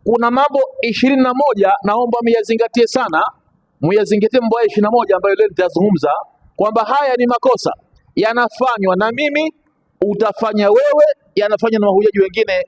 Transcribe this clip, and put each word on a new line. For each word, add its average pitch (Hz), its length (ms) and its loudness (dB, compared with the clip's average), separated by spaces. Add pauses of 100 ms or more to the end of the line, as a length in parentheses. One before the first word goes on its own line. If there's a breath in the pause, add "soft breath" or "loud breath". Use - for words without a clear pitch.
kuna 233 280 0
mambo 277 280 0 (220)
ishirini 262 420 0
na 254 100 0
moja 240 380 0 (120)
naomba 233 400 -2
myazingatie 226 640 0
sana, 202 360 -2 (580)
myazingatie 208 580 0
mambo 226 180 0
haya 233 100 0
ishirini 208 160 0
na 208 80 0
moja 226 240 2
ambayo 196 200 0
leo 214 120 2
nitazungumza, 175 640 0 (440)
kwamba 214 280 0
haya 262 340 0
ni 247 100 0
makosa 240 440 0 (440)
yanafanywa 226 800 0
na 214 160 0
mimi, 294 420 -2 (480)
utafanya 208 680 -2
wewe, 294 360 4 (300)
yanafanywa 214 440 0
na 208 60 0
mahujaji 202 340 2
wengine 190 480 -2